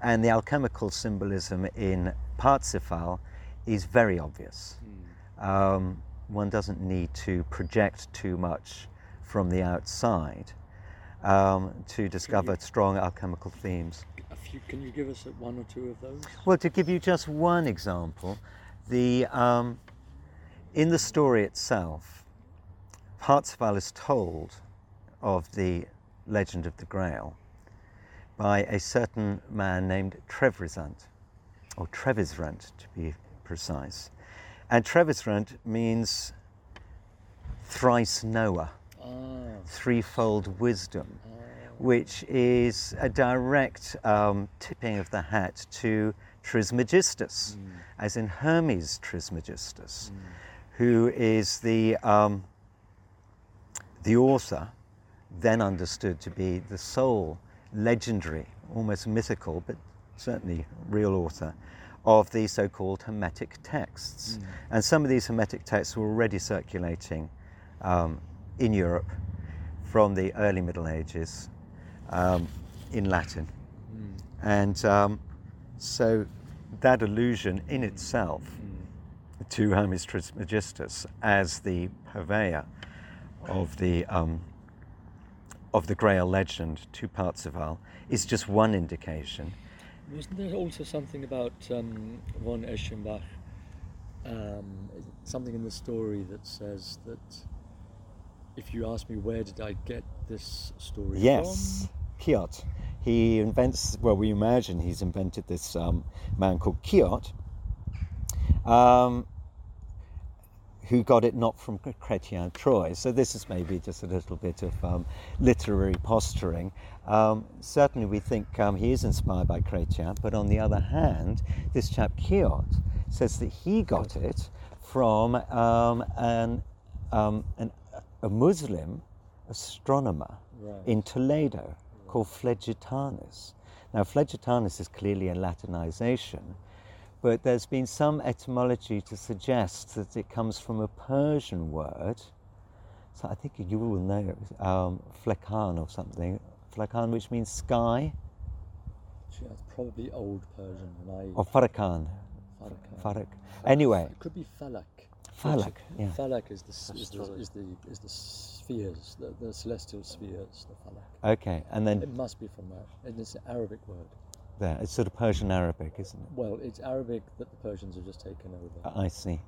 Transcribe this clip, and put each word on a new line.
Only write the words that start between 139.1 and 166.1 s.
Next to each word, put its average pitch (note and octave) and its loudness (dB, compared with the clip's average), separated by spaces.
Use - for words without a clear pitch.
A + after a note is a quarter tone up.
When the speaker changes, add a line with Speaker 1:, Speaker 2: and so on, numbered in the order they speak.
Speaker 1:
suggest A2 -2
that G#2 -8
it G#2 -8
comes A2+ -4
from A2 -6
a G#2+ -2
Persian C3+ -2
word. D#2 -6
So - -12
I G#2 -6
think - -12
you G#2 -2
will G#2+ 0
know G2 0
it F#2 -4
was, G2 -14
um, F#2 0
flekan G#2 -2
or D#2 -4
something. F2+ -6
Flekan, A2+ -2
which A#2 -4
means A#2 -4
sky. A#2+ 0
Speaker 2:
Actually, - -14
that's G#2+ -16
probably A#2 -10
Old G2+ -8
Persian. F#2 -14
And F#2+ -12
I F#2+ -8
Speaker 1:
Or G2+ 4
Farakan. F#2+ 2
Speaker 2:
Farakan. - -16
Speaker 1:
Farak. G#2 -4
Speaker 2:
Falak. G2+ -8
Speaker 1:
Anyway. C3 6
Speaker 2:
It - -20
could D#3 -10
be E3 -12
Falak. B2 -12
Speaker 1:
Falak, C#3+ 2
Speaker 2:
Which, F#2 -10
Speaker 1:
yeah. G2+ -2
Speaker 2:
Falak C3 -4
is F#2+ -14
the - -20
s-, - -14
is - -12
the, G2+ -12
Speaker 3:
Astrology. G2 -12
Speaker 2:
is G2+ -12
the, G2+ -14
is - -16
the - -20
spheres, - -12
the, - -12
the A2+ -10
celestial G#2+ -10
spheres, - -14
the G#2 -20
Falak. G2+ 0
Speaker 1:
Okay, F2 -4
and G#2+ 0
then G#2 2
Speaker 2:
It C3 -8
must B2 -8
be A2 -12
from F#2+ -18
that. F#2+ -16
And A#2 -14
it's A2+ -14
an A2 -16
Arabic A2+ -8
word. F2 -14
Speaker 1:
There, F2 -2
it's - -6
sort A2 0
of - -10
Persian G#2+ 0
Arabic, E2+ 0
isn't - -12